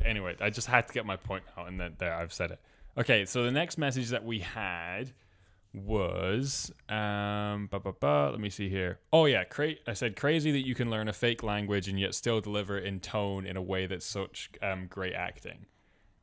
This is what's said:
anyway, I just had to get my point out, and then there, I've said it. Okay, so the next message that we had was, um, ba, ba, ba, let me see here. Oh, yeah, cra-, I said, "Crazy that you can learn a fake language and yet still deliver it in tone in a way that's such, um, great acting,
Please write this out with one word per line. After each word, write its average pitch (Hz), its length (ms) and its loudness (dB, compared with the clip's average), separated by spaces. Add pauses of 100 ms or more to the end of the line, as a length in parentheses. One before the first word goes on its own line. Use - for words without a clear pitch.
anyway, 101 380 2
I 104 100 2
just 107 180 -4
had 123 200 6
to - 60 -14
get 113 120 -2
my 95 100 -2
point 92 280 -6 (140)
out, 87 100 -8
and 92 120 -6
then 85 180 -4
there, 85 160 -2
I've 85 200 -4
said 87 180 -4
it. - 100 -12 (360)
Okay, 110 280 6
so 123 180 0
the 123 80 2
next 160 260 0
message 131 320 0
that 117 140 -2
we 113 160 -4
had 92 760 -2 (600)
was, 98 960 0 (180)
um, 104 800 0
ba, 98 120 -4
ba, 95 200 -4
ba, 143 320 4
let 110 80 -4
me 104 100 -2
see 98 200 -4
here. 92 300 -2 (120)
Oh, 160 140 8
yeah, 110 180 4
cra-, 151 320 -2 (120)
I 117 60 -4
said, 107 220 -2
"Crazy 156 360 4
that 135 140 2
you 127 100 0
can 120 140 2
learn 107 180 0
a 104 60 0
fake 120 300 2
language 101 460 2
and 98 100 0
yet 95 160 2
still 117 240 2
deliver 104 380 -2
it 92 80 -4
in 98 160 -2
tone 98 440 -2
in 92 120 -4
a 92 40 -2
way 92 240 0
that's 90 200 -4
such, - 440 -6 (120)
um, 92 260 -2
great 92 260 -4
acting, 90 520 -8 (580)